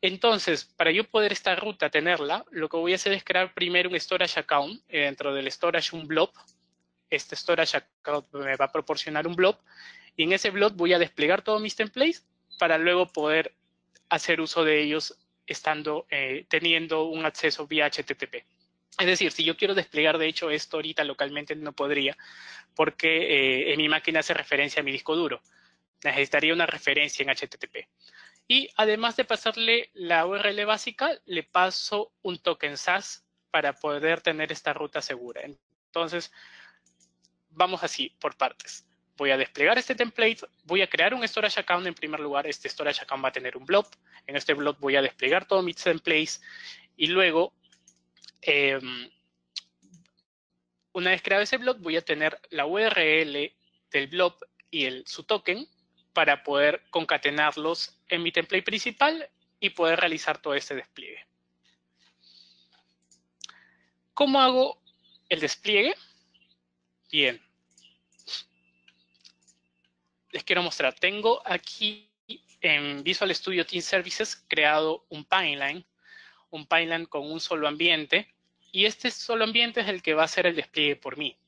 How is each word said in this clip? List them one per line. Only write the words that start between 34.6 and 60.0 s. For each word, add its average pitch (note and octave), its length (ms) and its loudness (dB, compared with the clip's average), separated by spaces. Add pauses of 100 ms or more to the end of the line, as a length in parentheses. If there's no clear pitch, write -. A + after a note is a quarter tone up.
ruta D3+ 280 -6
segura. B2 420 -10
Entonces, - 880 -8 (1160)
vamos F3 320 0
así, D3 360 -6
por C#3+ 180 -6
partes. - 500 -6 (300)
Voy C#3+ 140 0
a C3+ 60 4
desplegar D3 420 2
este B3+ 160 -4
template, A3+ 440 0 (260)
voy F3+ 180 2
a F3+ 60 0
crear F#3+ 260 2
un A#3+ 120 -4
storage G#3+ 340 -2
account F3+ 260 0
en E3+ 80 -6
primer D#3 240 -8
lugar. C#3+ 280 -2
Este C#3+ 220 -8
storage C#3+ 340 -4
account C3+ 220 -6
va C3 40 2
a B2+ 40 -2
tener B2+ 240 -8
un C3 80 -14
blob. G3 220 4 (400)
En C#3 100 -6
este C#3+ 180 0
blob C#3+ 260 0
voy C#3 160 2
a C#3 60 6
desplegar C3+ 440 0
todos F#3+ 160 2
mis F3 140 -4
templates D#3+ 640 0 (540)
y D3+ 100 0
luego, F3 480 2 (840)
em, C3+ 680 0 (1800)
una F3+ 180 0
vez F#3 120 2
creado G3 200 2
ese A#3+ 160 -2
blob, B3 200 -2
voy E3+ 180 -4
a E3+ 80 -2
tener D#3 360 -2 (100)
la D3 160 -2
U F3 120 -2
R E3+ 440 4
L D3 340 -4 (340)
del C#3 180 0
blob F3 280 0 (340)
y D3 160 -2
el, B2+ 200 -8
su - 160 -14
token G#3+ 460 -4 (440)
para D3+ 300 2
poder D3 480 2
concatenarlos D3+ 1080 -2 (100)
en E3+ 140 -2
mi E3+ 100 -4
template F#3 300 0
principal C#4 680 -2 (300)
y G3 100 0
poder E3 300 2